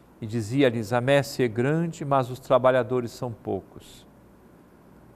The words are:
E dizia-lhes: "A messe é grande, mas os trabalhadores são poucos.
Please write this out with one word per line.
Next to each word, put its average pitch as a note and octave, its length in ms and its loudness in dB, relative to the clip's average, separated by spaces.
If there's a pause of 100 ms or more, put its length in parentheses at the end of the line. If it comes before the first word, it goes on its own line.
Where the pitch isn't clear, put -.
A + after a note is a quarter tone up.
(200)
E A2+ 80 -10
dizia-lhes: A#2 640 0
"A B2 80 2
messe C3+ 420 2
é B2 60 2
grande, D3+ 560 -2
mas C3+ 260 0
os B2 80 -10
trabalhadores B2+ 720 2
são B2 220 -8
poucos. - 720 -10 (1080)